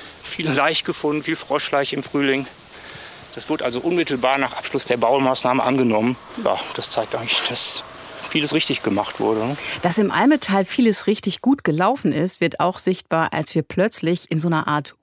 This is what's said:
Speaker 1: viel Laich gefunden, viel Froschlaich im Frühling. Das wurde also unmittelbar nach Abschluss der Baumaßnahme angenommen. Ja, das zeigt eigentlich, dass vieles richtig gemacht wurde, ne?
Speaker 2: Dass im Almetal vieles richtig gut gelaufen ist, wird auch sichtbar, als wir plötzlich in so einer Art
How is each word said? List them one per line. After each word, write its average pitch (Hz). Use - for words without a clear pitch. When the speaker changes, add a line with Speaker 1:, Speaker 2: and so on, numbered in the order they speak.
Speaker 1:
viel -
Laich 147
gefunden, 151
viel 156
Froschlaich 143
im 139
Frühling. 139
Das -
wurde 156
also 123
unmittelbar 139
nach 131
Abschluss -
der 123
Baumaßnahme 127
angenommen. 123
Ja, 95
das -
zeigt 113
eigentlich, 117
dass -
vieles 147
richtig 156
gemacht 101
wurde, 110
ne? 143
Speaker 2:
Dass 180
im 208
Almetal 196
vieles 226
richtig 208
gut 277
gelaufen 180
ist, 170
wird 170
auch 180
sichtbar, 165
als -
wir 160
plötzlich 180
in 160
so 170
einer 160
Art 147